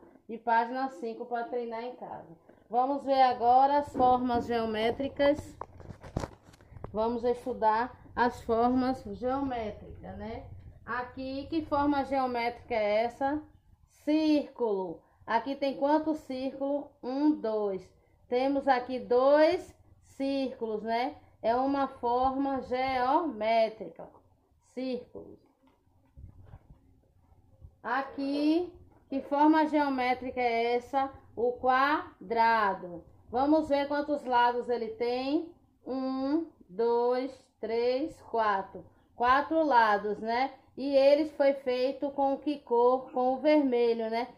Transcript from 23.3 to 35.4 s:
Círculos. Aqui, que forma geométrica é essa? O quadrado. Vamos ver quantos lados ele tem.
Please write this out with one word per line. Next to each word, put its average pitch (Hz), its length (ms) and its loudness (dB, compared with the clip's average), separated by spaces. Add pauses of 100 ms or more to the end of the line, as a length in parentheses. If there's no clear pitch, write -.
Círculos. - 680 -10 (2500)
Aqui, 285 880 -2 (340)
que 269 140 -6
forma 302 460 4
geométrica 254 760 -2
é 233 340 0
essa? 269 360 -2 (240)
O 240 180 0
quadrado. 226 1500 0 (260)
Vamos 294 400 2
ver 277 180 2
quantos 294 360 -2
lados 240 460 2
ele 226 200 -2
tem. 262 640 -4 (320)